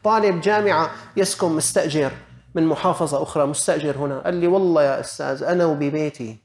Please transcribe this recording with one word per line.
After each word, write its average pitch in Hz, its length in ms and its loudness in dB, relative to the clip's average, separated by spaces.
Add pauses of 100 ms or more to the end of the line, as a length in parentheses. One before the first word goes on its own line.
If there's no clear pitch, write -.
طالب 214 360 2
جامعة 190 500 2 (260)
يسكن 185 320 0
مستأجر 156 640 0 (420)
من 160 120 2
محافظة 156 560 0
أخرى، 151 240 0
مستأجر 147 500 -2
هنا، 139 220 -4
قال 180 160 -2
لي: 175 120 0
"والله 175 360 4
يا 135 180 2
أستاذ، 139 420 -6
أنا 175 220 2
وببيتي" 143 800 -2